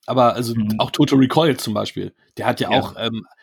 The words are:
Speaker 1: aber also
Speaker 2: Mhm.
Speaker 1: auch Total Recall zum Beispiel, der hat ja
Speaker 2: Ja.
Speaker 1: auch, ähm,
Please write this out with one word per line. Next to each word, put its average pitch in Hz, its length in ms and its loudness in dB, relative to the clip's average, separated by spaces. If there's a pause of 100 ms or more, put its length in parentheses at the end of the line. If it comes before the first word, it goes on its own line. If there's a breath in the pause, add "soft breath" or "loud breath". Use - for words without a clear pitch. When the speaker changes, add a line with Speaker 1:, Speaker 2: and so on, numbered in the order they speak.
Speaker 1:
aber 123 280 2
also 117 200 -4
Speaker 2:
Mhm. 107 240 -2
Speaker 1:
auch 123 120 -2
Total 143 280 2
Recall 135 380 4
zum - 160 -6
Beispiel, 101 400 -6 (240)
der 101 80 -6
hat 120 160 0
ja - 100 -2
Speaker 2:
Ja. 123 80 2
Speaker 1:
auch, 110 200 -4
ähm, 113 280 -6 (160 soft breath)